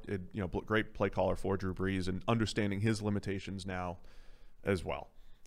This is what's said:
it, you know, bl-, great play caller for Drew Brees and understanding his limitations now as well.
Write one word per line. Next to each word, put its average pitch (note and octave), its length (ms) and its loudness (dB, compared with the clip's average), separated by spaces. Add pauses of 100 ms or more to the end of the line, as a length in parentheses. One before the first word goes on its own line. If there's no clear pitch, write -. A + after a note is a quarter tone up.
it, G2 120 0 (120)
you A2 80 -4
know, F#2 80 0
bl-, G2+ 120 -2
great G#2+ 340 2
play G2 160 4
caller F#2 260 2
for F#2+ 200 2
Drew F#2 180 0
Brees F#2 340 2
and F#2 180 0
understanding G#2 540 2
his G#2+ 220 2
limitations G2 640 -2
now F2+ 320 -4 (640)
as F#2+ 200 2
well. - 260 -6 (360)